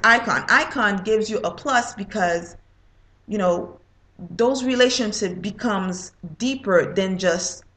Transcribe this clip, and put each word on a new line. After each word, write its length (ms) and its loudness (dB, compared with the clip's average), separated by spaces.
Icon. 440 4
Icon 540 2
gives 260 2
you 100 -2
a 120 -2
plus 440 -2
because, 640 -2
you 120 -4
know, 420 -2
those 340 0
relationships 760 2
becomes 720 -4
deeper 560 0
than 240 0
just 460 -2